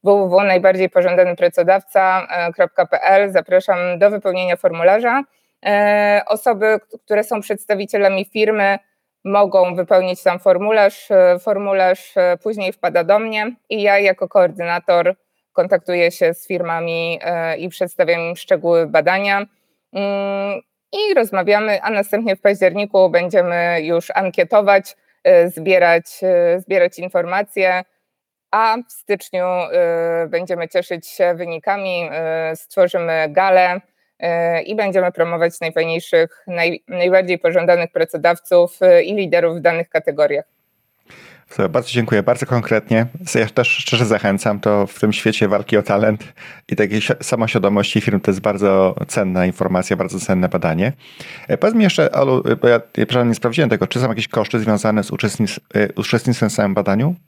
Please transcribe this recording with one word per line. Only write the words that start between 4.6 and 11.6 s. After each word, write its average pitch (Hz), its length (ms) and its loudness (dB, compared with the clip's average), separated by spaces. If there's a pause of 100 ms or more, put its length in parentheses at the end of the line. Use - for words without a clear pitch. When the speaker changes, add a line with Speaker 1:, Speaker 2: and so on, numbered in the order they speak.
Speaker 1:
E, 208 600 2
osoby, 214 540 0
k-, - 240 -20
które 214 200 0
są 214 160 -6
przedstawicielami 202 840 -2
firmy, 208 540 -2 (460)
mogą 190 500 2
wypełnić 185 480 0
tam 180 160 0
formularz. 208 720 0
E, 180 280 4
formularz, 196 760 -2